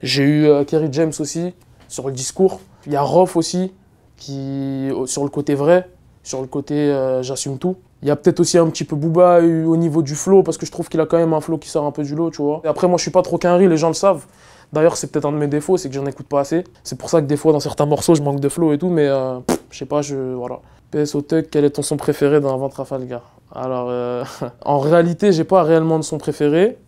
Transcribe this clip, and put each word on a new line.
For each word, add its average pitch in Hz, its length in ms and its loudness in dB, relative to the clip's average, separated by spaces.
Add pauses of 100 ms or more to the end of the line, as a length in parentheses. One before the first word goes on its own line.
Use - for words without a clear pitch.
J'ai 139 220 0
eu, 151 220 4
euh, 143 180 4
Kerry 156 260 0
James 156 280 0
aussi, 165 360 -6 (340)
sur 131 200 -8
le 135 40 -6
discours. 185 480 0 (240)
Il 143 80 -6
y 147 40 0
a 139 40 0
Rof 175 360 4
aussi, 180 360 -2 (460)
qui, 135 760 -6
au-, 127 120 -4
sur 139 180 -4
le 143 60 -4
côté 147 240 -2
vrai, 170 340 4 (340)
sur 131 200 -8
le 135 40 -8
côté, 143 280 -6
euh, 135 480 0
j'assume 135 340 -8
tout. 185 200 -4 (260)
Il 139 60 -2
y - 20 2
a 147 60 2
peut-être - 240 2
aussi 175 180 4
un 170 80 6
petit 160 180 -4
peu 156 120 -6
Booba, 170 440 4
euh, 165 240 2
au 165 140 2
niveau 165 240 0
du 143 120 -4
flow, 190 280 4
parce 165 160 -2
que 165 80 -8
je - 60 -14
trouve - 180 -8
qu'il 160 100 -2
a 156 60 2
quand 160 100 0
même 165 160 2
un 156 80 0
flow 160 160 -6
qui - 140 -12
sort 147 160 -2
un 147 60 -4
peu 151 100 -6
du 143 120 -4
lot, 165 160 -2
tu 151 120 -8
vois. 147 220 -2
Et 156 40 -2
après, 156 180 0
moi, 175 120 4
je 170 40 -2
suis - 80 -4
pas 180 120 2
trop 170 160 -2
quinri, 175 280 4
les 165 120 4
gens 160 100 2
le 160 60 0
savent. 175 320 0 (460)
D'ailleurs, 156 240 2
c'est - 160 -10
peut-être 147 140 -2
un 143 60 0
de 151 40 -2
mes 147 120 -2
défauts, 151 280 0
c'est 175 140 -4
que 131 40 -14
j'en 139 120 -4
écoute 135 200 -10
pas 143 140 0
assez. 160 240 -2 (180)
C'est - 140 -10
pour - 140 -10
ça 165 100 4
que 147 60 -4
des 147 100 0
fois, 156 160 2
dans 147 80 2
certains 147 240 -2
morceaux, 151 300 2
je 143 80 0
manque 143 180 -2
de 139 80 0
flow 160 240 0
et 147 60 0
tout, 175 100 -2
mais, 160 180 2
euh, 131 340 -2
pff, - 200 -6 (100)
je - 80 -20
sais 139 60 -10
pas, 143 160 -2
je, 139 160 -6
voilà. 127 440 -8 (300)
P 151 100 -2
S 147 140 -2
au 147 60 -2
Tuck, 160 300 -2
quel 147 160 2
est 143 40 4
ton 147 120 -6
son 147 160 -4
préféré 147 420 2
dans 139 140 -2
Avant 135 160 -4
Trafalgar ? 127 640 -10 (220)
Alors, 127 360 -6
euh, 123 340 -4 (200)
<laughs> - 200 -14
en 143 140 0
réalité, 170 520 2
j'ai 165 140 2
pas 185 180 4
réellement 160 360 2
de 156 60 -4
son 156 120 -8
préféré 151 720 0